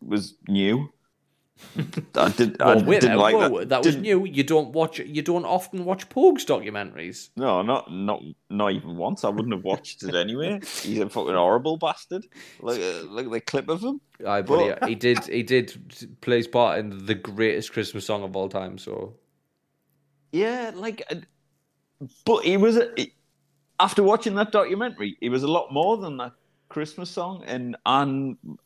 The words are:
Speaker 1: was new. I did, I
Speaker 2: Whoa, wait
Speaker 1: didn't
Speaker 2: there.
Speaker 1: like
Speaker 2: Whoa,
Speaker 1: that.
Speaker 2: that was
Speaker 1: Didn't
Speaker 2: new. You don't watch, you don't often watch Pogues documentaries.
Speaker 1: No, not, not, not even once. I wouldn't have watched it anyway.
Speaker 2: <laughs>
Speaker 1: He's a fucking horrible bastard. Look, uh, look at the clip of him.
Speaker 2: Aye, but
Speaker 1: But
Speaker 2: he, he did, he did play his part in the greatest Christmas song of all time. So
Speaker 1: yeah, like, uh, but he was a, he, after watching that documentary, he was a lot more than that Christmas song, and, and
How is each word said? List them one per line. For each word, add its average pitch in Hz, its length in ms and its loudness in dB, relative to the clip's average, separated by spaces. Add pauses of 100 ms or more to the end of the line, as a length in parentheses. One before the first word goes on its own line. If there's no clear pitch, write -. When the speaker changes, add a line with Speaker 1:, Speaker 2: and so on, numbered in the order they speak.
Speaker 1:
was - 340 -2 (140)
new. 104 400 2 (1300)
I 73 180 4
did, - 280 2
I 214 140 8
Speaker 2:
Whoa, 214 100 6
wait - 160 6
Speaker 1:
didn't 127 120 6
Speaker 2:
there. - 40 2
Speaker 1:
like 220 180 6
Speaker 2:
Whoa, 202 260 4
Speaker 1:
that. 123 100 -4
Speaker 2:
that 131 80 4
was 135 160 4
Speaker 1:
Didn't 160 80 -6
Speaker 2:
new. 196 240 2
You 139 160 -2
don't 143 300 2
watch, 160 260 0
you 147 240 -6
don't 170 240 0
often 185 400 -2
watch 190 240 -4
Pogues 285 340 6
documentaries. 101 920 -6
Speaker 1:
No, 110 280 2
not, 120 280 -2
not, 98 320 -4 (280)
not 101 220 0
even 85 260 -6
once. 117 260 -4
I 104 60 2
wouldn't 110 240 -2
have 90 100 -8
watched - 380 -4
it 90 120 -6
anyway. 139 460 -2
Speaker 2:
<laughs> - 220 -12
Speaker 1:
He's 107 160 -4
a 104 100 -2
fucking 90 240 -4
horrible 120 460 2
bastard. 175 480 -6 (340)
Look, 120 180 -4
uh, 85 320 -4
look 117 140 -6
at 113 80 -8
the 113 80 -4
clip 143 300 -4
of 170 120 -4
him. 277 200 -6 (240)
Speaker 2:
Aye, 101 160 0
but 143 380 2
Speaker 1:
But - 40 -2
Speaker 2:
he, 117 60 -2
he 117 60 -2
did, 120 280 2
he 117 180 -4
did - 800 -2
play 123 160 0
his 117 120 0
part 107 300 2
in 98 280 -8
the 107 80 0
greatest 101 580 -2
Christmas 104 320 -6
song 104 180 -2
of 95 140 -8
all 98 140 -2
time. 95 260 -6
So 101 380 -10 (1160)
Speaker 1:
yeah, 226 420 -2
like, 214 360 -8
uh, 170 40 -6 (1120)
but 226 180 4
he 185 140 4
was 220 180 6
a, 233 220 4
he, - 160 -4 (640)
after 196 220 4
watching 214 320 4
that 208 180 0
documentary, 190 720 0
he 120 80 -2
was 131 120 0
a 143 60 -2
lot 160 240 0
more 180 240 2
than 165 220 -8
that 123 140 -10 (360)
Christmas 156 400 -8
song, 185 380 -8
and, 123 300 -6 (100)
and 135 500 0 (300)